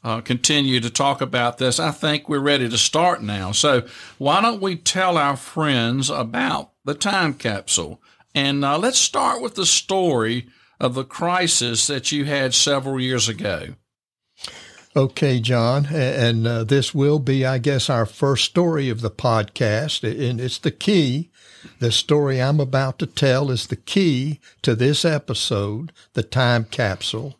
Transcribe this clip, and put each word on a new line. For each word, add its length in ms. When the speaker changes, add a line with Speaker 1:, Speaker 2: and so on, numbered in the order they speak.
Speaker 1:
uh, 160
continue 600
to 100
talk 300
about 380
this. 220
I 100
think 380
we're 100
ready 300
to 100
start 460
now. 280
So 300
why 220
don't 220
we 140
tell 420
our 180
friends 760
about 600
the 100
time 400
capsule? 640
And, 280
uh, 140
let's 220
start 420
with 140
the 100
story 800
of 140
the 100
crisis 840
that 260
you 140
had 260
several 480
years 280
ago. 400
Speaker 2:
Okay, 440
John, 500
a-, 380
and, 180
uh, 180
this 300
will 240
be, 260
I 140
guess, 320
our 160
first 380
story 440
of 120
the 100
podcast, 960
a-, 240
and 120
it's 180
the 120
key. 600
The 100
story 500
I'm 200
about 400
to 60
tell 440
is 160
the 100
key 640
to 120
this 300
episode, 880
the 100
time 480
capsule. 680